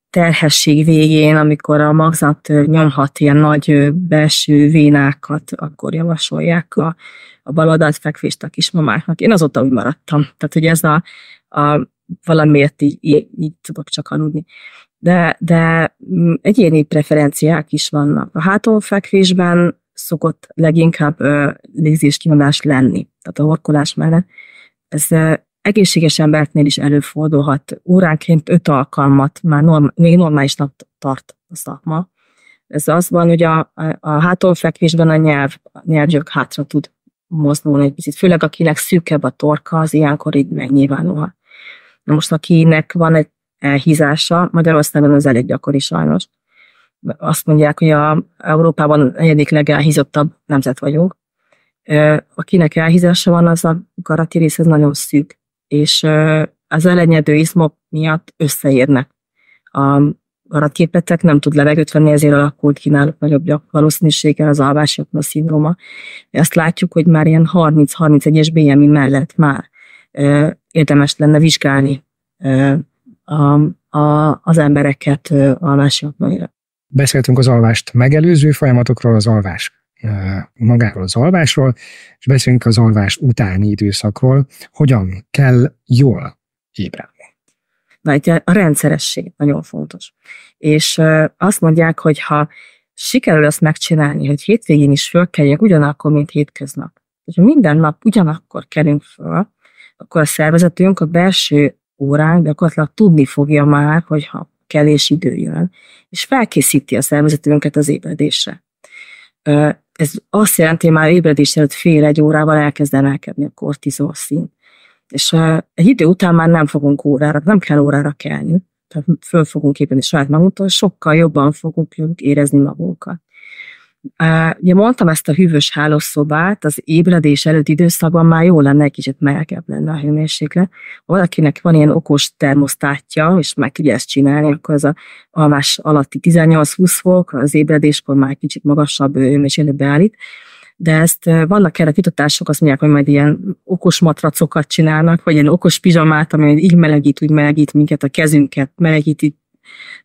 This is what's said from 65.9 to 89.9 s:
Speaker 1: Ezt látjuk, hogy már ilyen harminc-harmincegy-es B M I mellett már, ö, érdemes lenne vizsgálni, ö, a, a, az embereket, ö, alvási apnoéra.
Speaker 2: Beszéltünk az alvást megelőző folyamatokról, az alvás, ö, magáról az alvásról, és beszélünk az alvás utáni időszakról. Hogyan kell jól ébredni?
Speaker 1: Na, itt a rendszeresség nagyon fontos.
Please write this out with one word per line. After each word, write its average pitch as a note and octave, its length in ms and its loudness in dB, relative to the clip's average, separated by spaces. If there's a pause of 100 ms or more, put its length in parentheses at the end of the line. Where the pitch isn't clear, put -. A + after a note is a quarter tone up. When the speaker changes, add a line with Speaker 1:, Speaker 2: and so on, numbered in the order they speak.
Speaker 1:
Ezt - 240 0
látjuk, E3 400 -2
hogy D#3+ 120 0
már D#3+ 220 2
ilyen D#3+ 180 4
harminc-harmincegy-es D#3 1080 2
B D#3+ 60 -2
M C#3+ 240 4
I D3 60 4
mellett C#3 480 0
már, D3 340 -2 (420)
ö, C#3+ 380 0 (220)
érdemes D3 460 0
lenne D3+ 220 2
vizsgálni, C#3 640 0 (340)
ö, C3+ 380 0 (480)
a, D3 300 0 (440)
a, D3+ 460 0
az E3 140 0
embereket, C#3+ 720 0
ö, C#3 280 2
alvási C#3 460 0
apnoéra. - 480 -6 (340)
Speaker 2:
Beszéltünk C3 500 0
az B2+ 100 2
alvást A2+ 460 0
megelőző D3+ 580 2
folyamatokról, B2 640 0
az G#2+ 120 0
alvás, G2 560 -4 (180)
ö, A2 80 -8 (440)
magáról A2+ 500 0
az F#2 120 -6
alvásról, C#3+ 580 0 (460)
és - 60 -20
beszélünk B2+ 400 2
az A2+ 120 2
alvás G#2+ 400 2
utáni G#2 500 -2
időszakról. G#2+ 800 -2 (260)
Hogyan G2 580 -2
kell B2+ 440 2 (120)
jól B2 520 0 (340)
ébredni? - 420 -12 (880)
Speaker 1:
Na, C#3+ 120 -2
itt D3 140 -2
a E3+ 240 0
rendszeresség E3 840 -2
nagyon D3 240 -2
fontos. - 520 -14 (440)